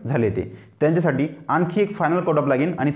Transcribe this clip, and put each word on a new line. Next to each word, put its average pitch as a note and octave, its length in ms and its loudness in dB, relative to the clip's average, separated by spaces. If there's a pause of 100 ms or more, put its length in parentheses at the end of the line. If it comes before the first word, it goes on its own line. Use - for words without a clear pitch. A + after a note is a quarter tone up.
झाले A#2 240 0
ते, G2 280 -4 (220)
त्यांच्यासाठी D#3 480 2 (200)
आणखी F3 340 0
एक G3+ 140 -2
फायनल E3+ 240 0
कट E3+ 180 0
ऑफ C#3 100 0
लागेल C#3 320 2
आणि C#3+ 160 0